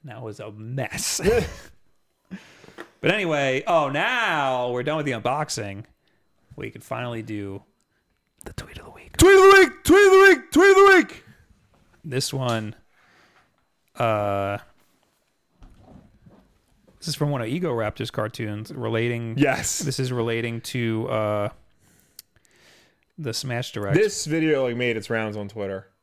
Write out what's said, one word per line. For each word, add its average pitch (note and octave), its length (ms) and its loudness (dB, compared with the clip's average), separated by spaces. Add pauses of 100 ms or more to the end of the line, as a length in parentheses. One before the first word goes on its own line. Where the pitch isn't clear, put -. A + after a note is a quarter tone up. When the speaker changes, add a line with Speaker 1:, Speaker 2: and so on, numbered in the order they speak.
Speaker 1:
and C#3+ 80 -18
that A2+ 100 -18
was A2 180 -14
a G#2+ 120 -14
mess. A2+ 720 -8
<laughs> F#3+ 40 4 (1700)
But D#3+ 100 0
anyway, C#3+ 540 -2
oh, D#3+ 240 2
now D3 840 -2
we're B2 120 -4
done D3+ 140 -4
with D3 80 -6
the C3+ 80 -4
unboxing. A2 720 -6 (720)
We - 140 -12
could - 140 -20
finally A#2+ 380 -10
do G2+ 420 -12 (800)
the - 80 -18
tweet - 240 -18
of - 80 -20
the - 60 -20
week. - 260 -20
Speaker 2:
Tweet F#4+ 180 8
of F#4+ 60 8
the G4 180 10
week! D#4+ 240 2
Tweet G4 220 6
of F#4+ 60 8
the F#4+ 80 8
week! F#4+ 320 6
Tweet F#4 180 6
of G4 60 8
the G4 200 8
week! - 300 0 (760)
Speaker 1:
This C3 300 -6
one, A#2 420 -4 (1200)
uh, G2+ 600 -2 (2500)
this - 80 -12
is D#3 80 -6
from D3 140 -4
one C#3 120 -4
of A2 60 -6
Ego D#3+ 260 -4
Raptors A2 380 -6
cartoons A2 640 -8
relating. A#2 640 -4
Speaker 2:
Yes. - 420 -2
Speaker 1:
This C#3 200 -6
is C3 120 -4
relating A#2 500 -4
to, A2+ 480 -4
uh, G#2 400 -4 (1700)
the C#3 160 -8
Smash B2 400 -8
Direct. G#2 220 -4
Speaker 2:
This G#3 300 0
video, D#3 420 -2
like, A#2+ 100 -6
made A#2+ 180 -2
its G#2+ 140 -10
rounds A2 260 -4
on G2+ 140 -12
Twitter. G2 380 -10 (140)